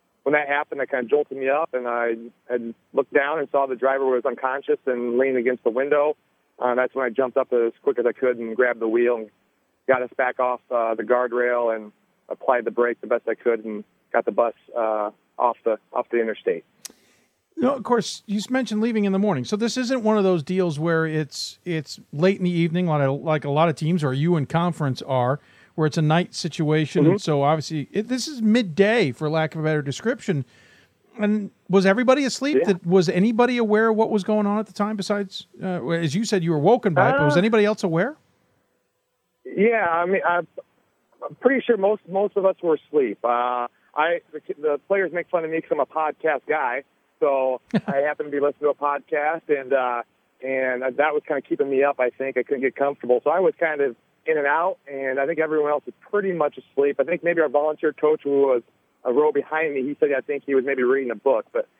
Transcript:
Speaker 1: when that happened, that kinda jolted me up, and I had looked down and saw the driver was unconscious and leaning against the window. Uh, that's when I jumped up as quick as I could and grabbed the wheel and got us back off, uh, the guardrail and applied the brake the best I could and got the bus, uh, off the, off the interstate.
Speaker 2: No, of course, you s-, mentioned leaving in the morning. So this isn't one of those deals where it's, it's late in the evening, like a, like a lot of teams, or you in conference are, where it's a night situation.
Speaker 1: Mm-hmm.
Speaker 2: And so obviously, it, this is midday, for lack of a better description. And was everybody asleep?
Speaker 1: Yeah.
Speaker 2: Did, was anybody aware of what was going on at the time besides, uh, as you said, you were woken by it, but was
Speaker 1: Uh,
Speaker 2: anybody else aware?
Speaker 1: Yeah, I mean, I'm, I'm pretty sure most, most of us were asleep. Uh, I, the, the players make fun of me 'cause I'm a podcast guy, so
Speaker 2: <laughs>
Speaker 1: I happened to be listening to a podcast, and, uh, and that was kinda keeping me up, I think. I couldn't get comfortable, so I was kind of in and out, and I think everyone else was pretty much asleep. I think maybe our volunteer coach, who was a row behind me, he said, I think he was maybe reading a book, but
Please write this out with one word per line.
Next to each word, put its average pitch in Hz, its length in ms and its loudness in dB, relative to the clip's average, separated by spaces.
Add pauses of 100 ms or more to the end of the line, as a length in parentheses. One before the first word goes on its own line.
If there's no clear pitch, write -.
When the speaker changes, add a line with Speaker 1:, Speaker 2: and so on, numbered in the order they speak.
(220)
Speaker 1:
when 139 120 0
that 147 140 0
happened, 143 340 -4
that 127 100 -6
kinda 123 180 -4
jolted 147 280 0
me 135 120 -2
up, 151 240 -2
and 123 140 -4
I 117 280 -2 (320)
had 117 280 -6 (180)
looked 131 200 0
down 147 260 0
and 143 100 -6
saw 139 160 2
the 131 100 -4
driver 135 300 0
was 127 180 2
unconscious 131 600 -2
and 120 320 -2
leaning 131 200 2
against 120 260 -2
the 117 80 2
window. 147 440 0 (440)
Uh, 123 160 0
that's 127 180 0
when 131 120 -2
I 123 40 -2
jumped 127 280 -2
up 131 140 0
as 117 200 2 (100)
quick 139 160 0
as 120 80 0
I 117 60 2
could 123 260 -2
and 113 180 -8
grabbed 120 240 0
the 113 80 -2
wheel 120 280 2
and 110 140 -8 (560)
got 127 160 2
us 123 140 -6
back 127 240 -2
off, 123 220 -2 (100)
uh, 113 240 0
the 113 80 -6
guardrail 123 720 0
and 107 160 -10 (380)
applied 123 340 0
the 113 80 -4
brake 120 300 0
the 110 60 -10
best 117 200 -2
I 113 80 -2
could 113 300 -2
and 107 180 -8 (300)
got 117 100 0
the - 80 -2
bus, 113 220 0 (200)
uh, 110 380 -2 (260)
off 123 280 0
the, 110 120 0 (140)
off 123 180 -4
the 117 120 0
interstate. 98 420 -4 (920)
Speaker 2:
No, 269 200 0
of 247 80 -10
course, - 420 -2
you 208 120 -4
s-, 202 120 -6
mentioned 233 320 -2
leaving 220 240 0
in 196 60 0
the 190 80 0
morning. 175 260 0
So 214 100 -4
this 220 220 -2
isn't 254 260 -2
one 214 140 2
of 202 60 2
those 180 200 2
deals 180 360 -2
where 160 260 0
it's, 156 600 -6
it's 160 340 -6 (120)
late 180 260 2
in 190 60 -4
the 180 80 0
evening, 170 360 0
like 147 200 2
a, 135 40 0
like 151 340 -2
a 143 40 -4
lot 156 200 2
of 147 60 -2
teams, 156 280 -2
or 131 100 0
you 160 220 2
in 143 120 0
conference 165 560 -2
are, 131 360 0 (360)
where 156 120 0
it's 147 100 -4
a 165 40 2
night 156 320 2
situation. 156 680 0
Speaker 1:
Mm-hmm. 156 80 6
Speaker 2:
And 202 100 0
so 143 220 0
obviously, 151 480 -2
it, 214 160 -4
this 247 200 -4
is 277 140 -10
midday, 208 720 2
for 151 180 -6
lack 156 260 -2
of 160 60 -6
a - 20 -2
better 156 180 0
description. 151 640 -4 (760)
And 208 320 -2 (180)
was 185 160 4
everybody 254 400 4
asleep? 285 360 -2
Speaker 1:
Yeah. 208 120 2
Speaker 2:
Did, 175 140 -8
was 175 200 4
anybody 233 500 2
aware 220 320 2
of 220 60 0
what 220 140 2
was 208 140 0
going 214 240 0
on 202 100 0
at 214 80 -4
the - 80 -20
time 214 240 -4
besides, 202 480 -4 (160)
uh, 180 280 -4
as 165 260 0
you 220 100 -2
said, 190 180 0
you 170 80 2
were 151 80 2
woken 196 360 4
by 196 140 4
it, 269 80 2
but 294 80 4
was 294 100 4
Speaker 1:
Uh, - 40 4
Speaker 2:
anybody 214 260 4
else 208 180 0
aware? 190 340 0 (1300)
Speaker 1:
Yeah, 214 440 2
I 170 160 0
mean, 185 220 0
I'm, 175 200 0 (760)
I'm - 120 -12
pretty 254 300 2
sure 233 120 2
most, 196 320 0
most 190 280 -2
of 190 80 2
us 190 180 2
were 160 120 2 (120)
asleep. 127 360 0
Uh, 120 440 0 (280)
I, 165 260 0 (100)
the, 151 100 -14 (180)
the 147 280 -2
players 190 260 0
make 175 160 -6
fun 165 160 -2
of 160 60 -8
me 160 100 -2
'cause - 100 -12
I'm 156 80 0
a 131 60 0
podcast 156 640 -2
guy, 139 360 -2 (360)
so 131 420 0 (120)
Speaker 2:
<laughs> - 140 -2
Speaker 1:
I 156 100 -2
happened 151 300 0
to 143 40 -12
be 143 80 -2
listening 139 220 0
to 147 80 2
a 139 60 0
podcast, 147 720 -2
and, 135 240 -2
uh, 127 280 0 (400)
and 131 400 -2 (160)
that 151 160 2
was 147 140 -2
kinda 143 140 -2
keeping 143 280 -2
me 135 140 2
up, 139 160 2
I 127 100 2
think. 135 280 -6
I 123 60 2
couldn't 135 180 -4
get 131 140 -2
comfortable, 139 480 0
so 147 60 0
I 170 100 2
was 175 200 2
kind 151 220 0
of 131 140 0 (300)
in 156 120 0
and 143 100 0
out, 170 300 0 (140)
and 135 280 -4
I 139 80 0
think 156 120 -2
everyone 151 320 0
else 147 140 -2
was - 80 -14 (160)
pretty 196 220 -2
much 156 260 -2
asleep. 143 420 0
I 139 40 0
think 156 200 -4
maybe 170 180 2
our 147 80 2
volunteer 147 440 0
coach, 151 300 0
who 139 240 2
was 123 160 2 (420)
a 123 80 0
row 151 200 4
behind 151 420 -2
me, 131 80 -4
he 143 160 -6
said, 147 180 2
I 131 40 -4
think 143 240 -6
he 139 100 0
was 131 100 4
maybe 135 180 -2
reading 127 280 2
a 110 40 -6
book, 113 360 0
but - 160 -4 (120)